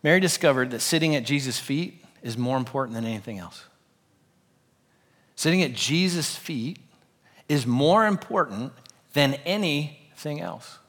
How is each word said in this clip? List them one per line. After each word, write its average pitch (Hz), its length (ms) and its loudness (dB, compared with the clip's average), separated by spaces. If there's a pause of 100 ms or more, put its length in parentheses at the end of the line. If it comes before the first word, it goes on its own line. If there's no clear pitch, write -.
Mary 165 180 6
discovered 135 500 4
that 117 100 -6
sitting 160 340 2
at 131 100 -2
Jesus' 131 340 -2
feet 160 440 -6 (200)
is 117 160 -6
more 127 180 0
important 127 380 -4
than 113 100 -6
anything 110 340 -8
else. - 260 -16 (1700)
Sitting 180 280 2
at 127 120 -2
Jesus' 170 600 0
feet 143 440 -8 (680)
is 143 180 0
more 156 400 4
important 151 680 -2 (400)
than 139 220 4 (100)
anything 151 960 -4
else. 110 380 -12 (100)